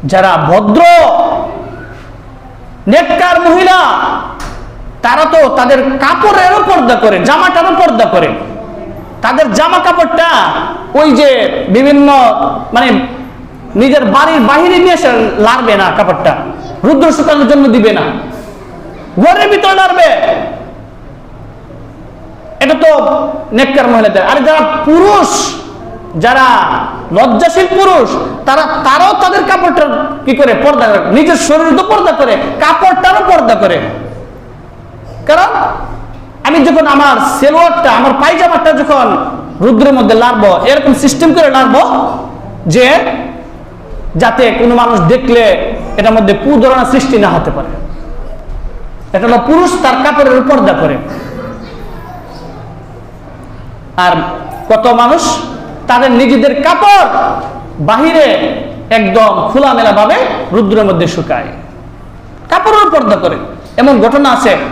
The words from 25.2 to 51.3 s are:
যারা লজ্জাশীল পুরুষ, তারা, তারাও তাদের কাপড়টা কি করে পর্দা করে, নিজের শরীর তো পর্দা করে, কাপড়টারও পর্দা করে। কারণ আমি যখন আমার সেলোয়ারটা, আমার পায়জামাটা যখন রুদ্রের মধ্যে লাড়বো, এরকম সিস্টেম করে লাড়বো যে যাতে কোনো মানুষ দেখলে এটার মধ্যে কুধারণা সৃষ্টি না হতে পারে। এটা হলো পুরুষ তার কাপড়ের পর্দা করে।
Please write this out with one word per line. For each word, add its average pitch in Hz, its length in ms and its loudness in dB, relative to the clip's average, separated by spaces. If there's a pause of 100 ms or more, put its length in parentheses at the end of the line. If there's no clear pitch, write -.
যারা 233 460 2 (480)
লজ্জাশীল 269 560 2
পুরুষ, 370 420 2 (360)
তারা, 277 160 0
তারাও 311 520 0
তাদের 381 340 0
কাপড়টা 349 380 2 (400)
কি 262 100 0
করে 262 180 0
পর্দা 269 340 0
করে, 202 240 0
নিজের 311 240 2
শরীর 320 420 2
তো 381 60 2
পর্দা 415 280 0
করে, 240 260 0 (220)
কাপড়টারও 370 720 2
পর্দা 240 240 2
করে। 175 240 0 (1500)
কারণ 339 280 2 (880)
আমি 285 220 2
যখন 311 220 2
আমার 277 300 2 (220)
সেলোয়ারটা, 330 520 2
আমার 247 200 2 (100)
পায়জামাটা 330 500 2
যখন 277 460 0 (440)
রুদ্রের 254 320 4
মধ্যে 226 220 2
লাড়বো, 220 500 2
এরকম 277 280 2
সিস্টেম 277 400 2
করে 320 160 4
লাড়বো 262 640 2 (560)
যে 247 260 2 (1200)
যাতে 233 360 2
কোনো 240 240 2
মানুষ 233 240 2
দেখলে 220 760 2 (240)
এটার 220 160 2
মধ্যে 202 200 2
কুধারণা 254 520 2
সৃষ্টি 262 320 0
না 190 120 2
হতে 165 220 -2
পারে। - 160 -6 (1500)
এটা 208 100 0
হলো 240 100 2 (100)
পুরুষ 330 340 2
তার 262 220 0
কাপড়ের 269 380 2
পর্দা 202 320 2
করে। 143 240 -2 (3000)